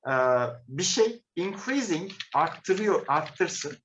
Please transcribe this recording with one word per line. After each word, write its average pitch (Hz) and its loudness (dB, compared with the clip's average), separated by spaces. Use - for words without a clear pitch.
e, 135 0
bir 139 -6
şey 226 2
increasing, 196 -2
arttırıyor, 180 2
arttırsın. 151 -2